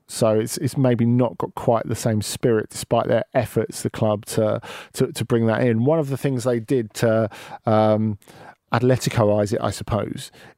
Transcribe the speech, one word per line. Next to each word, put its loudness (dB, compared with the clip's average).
so 2
it's, -4
it's -6
maybe 2
not 0
got -8
quite 0
the -4
same -2
spirit -2
despite -2
their 2
efforts, -2
the -4
club, -2
to, 0
to, 0
to -6
bring 2
that 2
in. 2
One 2
of -2
the -4
things -2
they 0
did -2
to, 2
um, 4
Atleticoize 2
it, -2
I -2
suppose, -6